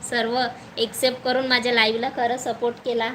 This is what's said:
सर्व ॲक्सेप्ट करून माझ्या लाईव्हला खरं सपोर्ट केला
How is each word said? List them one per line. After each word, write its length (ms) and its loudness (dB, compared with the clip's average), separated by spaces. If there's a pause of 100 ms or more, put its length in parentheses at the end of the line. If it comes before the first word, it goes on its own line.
(100)
सर्व 280 0 (400)
ॲक्सेप्ट 460 0
करून 240 2
माझ्या 260 2
लाईव्हला 420 2
खरं 220 0
सपोर्ट 380 -2 (100)
केला 300 0